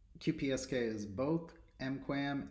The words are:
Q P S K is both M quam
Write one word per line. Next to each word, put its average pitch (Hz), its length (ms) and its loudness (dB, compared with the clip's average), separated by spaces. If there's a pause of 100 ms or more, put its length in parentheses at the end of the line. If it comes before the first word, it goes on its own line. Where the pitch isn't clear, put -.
(200)
Q 160 120 4
P 139 200 0
S 131 140 0
K 131 120 0
is 110 260 2
both 143 480 0 (260)
M 135 260 -2
quam 139 460 0